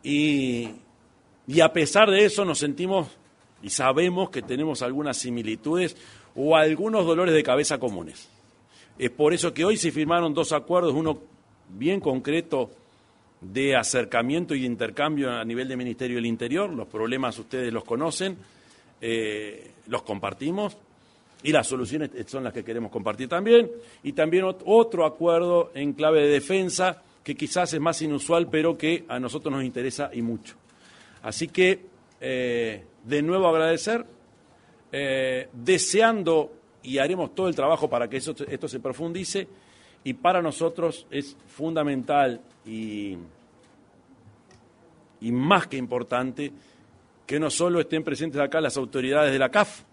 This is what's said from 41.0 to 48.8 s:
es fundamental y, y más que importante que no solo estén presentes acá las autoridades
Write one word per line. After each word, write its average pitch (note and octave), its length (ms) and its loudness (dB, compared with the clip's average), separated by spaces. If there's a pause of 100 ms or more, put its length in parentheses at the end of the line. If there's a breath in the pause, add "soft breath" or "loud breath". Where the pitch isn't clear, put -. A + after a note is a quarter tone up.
es C#3 260 -8 (120)
fundamental C#3 920 0 (240)
y, G#2 520 -8 (2000)
y A2+ 120 -4
más D#3+ 360 2
que C#3 80 -8
importante B2 760 -4 (760 loud breath)
que C#3+ 120 -2
no D3+ 120 0
solo F3 300 0
estén D#3+ 220 -2
presentes D3 380 -4
acá D3 200 0
las C#3+ 160 -2
autoridades C3+ 560 0